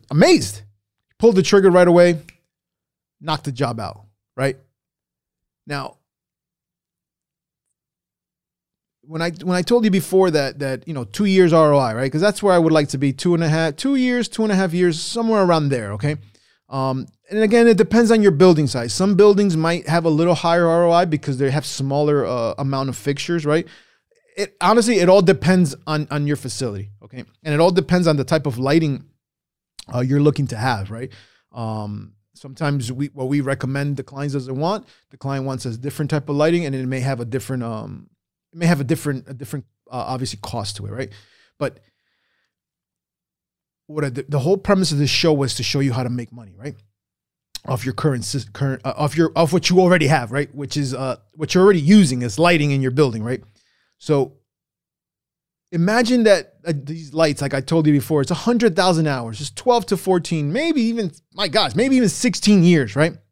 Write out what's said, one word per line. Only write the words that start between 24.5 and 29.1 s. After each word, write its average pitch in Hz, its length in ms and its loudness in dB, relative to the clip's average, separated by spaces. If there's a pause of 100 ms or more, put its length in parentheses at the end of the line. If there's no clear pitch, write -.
honestly, 214 380 2
it 175 100 4
all 196 120 8
depends 180 540 2 (100)
on, 151 240 -4
on 147 160 -4
your 147 120 -2
facility, 104 540 -8 (120)
okay? 127 220 -18 (180)
And 156 100 -4
it 147 60 0
all 175 120 4
depends 180 360 0
on 156 80 2
the 139 80 -2
type 151 220 -2
of 123 120 -6
lighting, 143 480 0 (880)